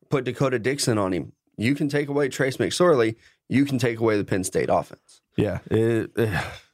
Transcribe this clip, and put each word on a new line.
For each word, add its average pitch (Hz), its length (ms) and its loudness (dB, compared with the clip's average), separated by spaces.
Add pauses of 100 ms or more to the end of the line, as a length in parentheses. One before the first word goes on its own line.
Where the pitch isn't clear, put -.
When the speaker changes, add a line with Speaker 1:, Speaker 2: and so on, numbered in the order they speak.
(100)
Speaker 1:
put 135 140 0
Dakota 127 360 0
Dixon 123 380 0
on 95 140 0
him. 85 200 -6 (240)
You 113 200 0
can 147 120 -2
take 143 200 -2
away 143 200 0
Trace 131 300 -2
McSorley, 117 560 2 (340)
you 131 160 4
can 139 140 -2
take 117 220 0
away 113 160 2
the 101 80 0
Penn 95 200 -2
State - 260 -2
offense. - 520 -4 (140)
Speaker 2:
Yeah. 101 220 0 (120)
It, 113 480 0
eh, 110 240 0 (320)